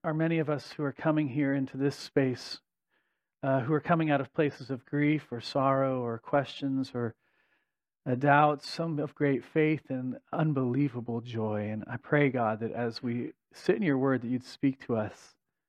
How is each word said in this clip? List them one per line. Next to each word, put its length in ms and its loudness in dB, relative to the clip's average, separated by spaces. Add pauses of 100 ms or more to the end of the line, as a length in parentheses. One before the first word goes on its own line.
are 100 -2
many 240 2
of 120 0
us 220 -4
who 120 -6
are 100 -2
coming 340 2
here 280 0
into 200 -2
this 200 0
space, 640 -2 (840)
uh, 200 2
who 120 0
are 60 4
coming 320 2
out 100 4
of 100 -8
places 380 -2
of 160 -8
grief 460 0
or 100 -8
sorrow 600 2
or 180 -4
questions 720 -2
or, 220 -4 (920)
uh, 60 2
doubts, 560 4
some 300 -4
of 160 -6
great 280 2
faith 460 2
and 280 -6 (140)
unbelievable 920 0
joy. 500 -4
And 180 -6
I 80 -8
pray, 320 2
God, 300 0
that 120 -4
as 300 -4
we 300 -4 (200)
sit 240 0
in 60 -2
your 160 2
word, 240 2
that 60 -8
you'd 180 -4
speak 400 -2
to 120 0
us 380 -6 (340)